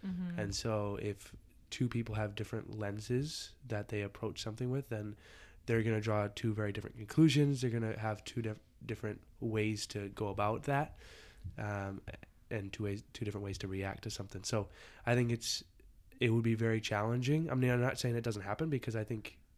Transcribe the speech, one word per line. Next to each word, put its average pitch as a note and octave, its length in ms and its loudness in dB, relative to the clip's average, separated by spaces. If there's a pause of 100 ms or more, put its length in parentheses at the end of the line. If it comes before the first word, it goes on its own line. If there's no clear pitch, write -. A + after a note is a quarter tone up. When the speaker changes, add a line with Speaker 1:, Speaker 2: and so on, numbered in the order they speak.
Speaker 1:
Mm-hmm. F3+ 320 -4
Speaker 2:
And G2+ 160 -2
so G#2 480 0
if G#2 300 -6 (380)
two B2 180 2
people A2+ 260 -2
have G#2 220 -2
different G#2+ 420 -6
lenses A2 720 -2 (160)
that G#2+ 220 -4
they G#2 140 -2
approach - 420 -4
something A#2 260 -2
with, C3+ 200 -2
then G#2+ 260 -4 (500)
they're A2+ 160 4
gonna A2 180 4
draw G#2 360 4
two A2 180 2
very G#2 180 0
different G#2 240 -6
conclusions. C#3+ 640 6
They're B2 100 2
gonna A2+ 280 0
have A2 260 -2
two - 180 -4
diff-, G#2+ 180 -4 (260)
different G#2+ 340 -6 (200)
ways G#2+ 480 2
to G2+ 220 -4
go G#2 180 -2
about G#2 360 0
that, C#3+ 320 0 (640)
um, G2+ 420 -4 (520)
and G2 200 -6
two A2+ 100 -6
ways, G2+ 300 -2
two - 120 -6
different G2+ 200 -4
ways G2 140 -6
to G2 100 -4
react F#2+ 340 -4
to A2 80 -6
something. G2 320 -8
So G#2 240 0 (400)
I A#2+ 80 4
think A#2+ 160 4
it's, - 320 -2 (560)
it A#2+ 120 4
would A2+ 120 6
be A2+ 140 4
very A2+ 240 2
challenging. B2 680 2
I C3+ 60 0
mean, B2+ 160 4
I'm B2 100 4
not B2+ 200 2
saying A#2+ 160 2
it A#2 80 -2
doesn't G#2 180 -2
happen, G#2+ 260 -2
because B2 280 0
I A2 80 0
think - 340 -6 (200)